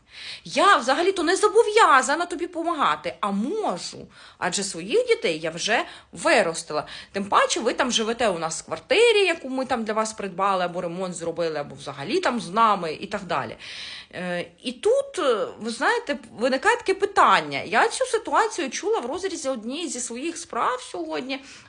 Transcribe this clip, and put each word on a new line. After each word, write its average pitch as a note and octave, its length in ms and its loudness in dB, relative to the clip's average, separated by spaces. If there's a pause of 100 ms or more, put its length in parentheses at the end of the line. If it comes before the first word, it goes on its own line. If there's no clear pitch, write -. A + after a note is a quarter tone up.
(440)
Я D4 340 4
взагалі-то D#4 460 0
не F4 120 2
зобов'язана F4+ 880 4
тобі E4+ 220 -6
помагати, C#4 720 -2
а G3+ 120 -2
можу, A3 760 -4 (300)
адже F3+ 260 -2
своїх G#3 440 -2
дітей F#3+ 320 0
я D#3+ 100 -4
вже G#3+ 360 -2 (260)
виростила. F3 760 2 (240)
Тим G3+ 140 -4
паче C5 340 2
ви B3 140 2
там C4 180 0
живете A3+ 380 0
у E3+ 100 -2
нас E3 220 -6
в - 40 -16
квартирі, G4+ 600 4
яку E4 240 -2
ми C4 160 -2
там A#3+ 180 -2
для G#3+ 100 -2
вас A3 200 -2
придбали, F#3+ 500 0
або F3 180 -4
ремонт F3+ 340 -4
зробили, E3 440 -4
або C#3+ 160 -8
взагалі C#3 440 -4
там B3+ 200 0
з E3+ 100 -8
нами G3 440 4
і - 140 -10
так G3+ 160 -6
далі». C#3 340 -4 (580)
Е, F3 300 -4 (180)
і B3 80 -4
тут, C5+ 480 0
е, A3 280 2 (120)
ви A3+ 120 -6
знаєте, D4+ 460 -2 (200)
виникає C4+ 400 2
таке F#4+ 160 0
питання. F#3+ 680 4
Я B3 260 4
цю B4 180 -2
ситуацію G#4+ 640 0
чула G#4 300 -2
в B3 60 -6
розрізі D#4+ 440 -6
однієї C4 400 -6
зі A#3+ 100 -8
своїх C4 380 -8
справ B4 440 -2
сьогодні, D4+ 580 -6 (300)